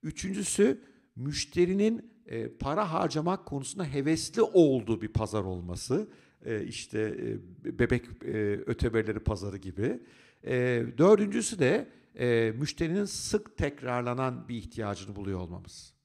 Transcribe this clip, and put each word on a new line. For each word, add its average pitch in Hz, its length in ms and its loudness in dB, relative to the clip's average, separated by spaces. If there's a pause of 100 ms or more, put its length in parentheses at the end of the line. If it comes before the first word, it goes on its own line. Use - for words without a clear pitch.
Üçüncüsü, 196 760 0 (340)
müşterinin, 180 1080 0
e, 113 240 -6
para 160 420 -2
harcamak 170 540 0
konusunda 143 400 -6
hevesli 147 560 0
olduğu 123 600 6
bir 110 60 -6
pazar 107 360 0
olması. 92 680 -4 (360)
E, 110 180 -4
işte, - 360 -8 (680)
e, 117 140 -8
bebek, 120 260 2 (200)
e, - 80 -4 (320)
öteberleri 113 540 0
pazarı 101 380 -4
gibi. 98 420 -4 (440)
E, 123 420 0 (120)
dördüncüsü 202 640 4
de, 170 300 2 (300)
e, 117 380 2
müşterinin 170 480 -2
sık - 520 -4
tekrarlanan 127 920 -2
bir 120 60 -6
ihtiyacını 101 600 -8
buluyor 98 240 -4
olmamız. 90 540 -12 (120)